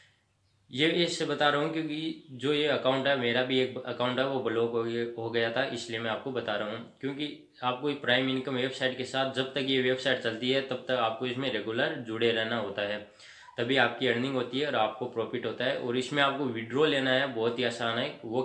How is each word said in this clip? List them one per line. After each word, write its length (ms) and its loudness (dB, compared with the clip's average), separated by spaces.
ये 180 2
इससे 220 0
बता 220 2
रहा 140 4
हूँ 100 0
क्योंकि 600 -6
जो 200 0
ये 160 2
account 380 2
है, 120 4
मेरा 260 2
भी 160 2
एक 180 0
account 400 -2
है 80 2
वो 160 -2
block 300 2
हो 120 0
गया, 200 -2
हो 140 -6
गया 220 2
था, 140 0
इसलिए 340 -6
मैं 100 -2
आपको 220 -4
बता 240 -2
रहा 140 -4
हूँ। 300 -10
क्योंकि 300 -6
आपको 260 0
ये 80 0
prime 320 2
income 260 -2
website 420 0
के 80 -4
साथ 280 -2
जब 200 -2
तक 140 -2
ये 140 4
website 400 2
चलती 280 0
है 180 2
तब 200 -6
तक 140 2
आपको 240 0
इसमें 260 -2
regular 500 -2
जुड़े 300 2
रहना 260 0
होता 260 -4
है, 140 -2
तभी 200 2
आपकी 280 2
earning 280 2
होती 260 -2
है 60 0
और 100 -2
आपको 320 0
profit 380 -4
होता 180 -4
है। 140 0
और 180 -2
इसमें 260 0
आपको 240 2
विड्रॉ 400 0
लेना 240 2
है, 240 2
बहुत 240 0
ही 60 2
आसान 340 0
है, 260 -4
वो 200 0